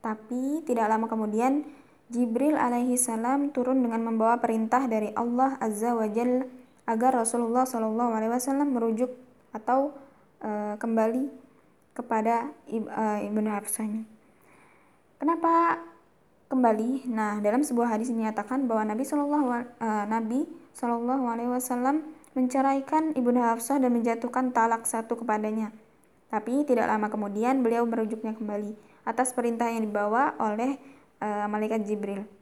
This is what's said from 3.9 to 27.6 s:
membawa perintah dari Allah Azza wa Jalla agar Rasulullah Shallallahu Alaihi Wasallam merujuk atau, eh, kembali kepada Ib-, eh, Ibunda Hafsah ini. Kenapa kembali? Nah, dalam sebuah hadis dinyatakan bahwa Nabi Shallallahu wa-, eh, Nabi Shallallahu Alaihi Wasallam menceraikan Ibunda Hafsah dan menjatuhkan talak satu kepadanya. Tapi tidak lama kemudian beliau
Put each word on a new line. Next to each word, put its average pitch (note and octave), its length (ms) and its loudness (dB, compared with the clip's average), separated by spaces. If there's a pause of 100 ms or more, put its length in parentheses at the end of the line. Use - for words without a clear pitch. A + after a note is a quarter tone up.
membawa A3+ 400 2
perintah A#3 480 2
dari A3 240 0
Allah B3 480 0
Azza A3 320 -2
wa A3 160 0
Jalla B3 400 0 (400)
agar A#3+ 320 2
Rasulullah A#3+ 480 0
Shallallahu A3+ 480 0
Alaihi A3 160 0
Wasallam C4+ 400 0
merujuk A3+ 400 0 (400)
atau, C4 400 0 (480)
eh, G#3 400 -6
kembali A3+ 480 0 (640)
kepada A#3 560 0 (240)
Ib-, A3 160 -4
eh, G#3 400 -2
Ibunda G#3+ 320 0
Hafsah G#3 240 -6
ini. A3 240 -6 (1120)
Kenapa E4+ 640 2 (640)
kembali? B3 640 2
Nah, G#3 320 -2
dalam B3 240 2
sebuah A#3 320 0
hadis A#3+ 80 -2
dinyatakan A3+ 640 -2
bahwa G#3+ 160 2
Nabi G#3+ 160 -2
Shallallahu D4 400 0
wa-, A#3+ 240 -2
eh, G#3+ 400 -2
Nabi A3+ 400 -2 (320)
Shallallahu A#3+ 480 0
Alaihi A#3 240 -2
Wasallam B3+ 560 0 (320)
menceraikan C4+ 800 2
Ibunda A#3+ 320 4
Hafsah C4 320 0
dan B3 80 4
menjatuhkan A#3+ 640 0
talak A3+ 320 2
satu A3+ 320 -2
kepadanya. G#3+ 560 -2 (560)
Tapi A#3 320 0
tidak B3 240 4
lama G#3+ 240 0
kemudian G#3+ 480 0
beliau A#3+ 240 2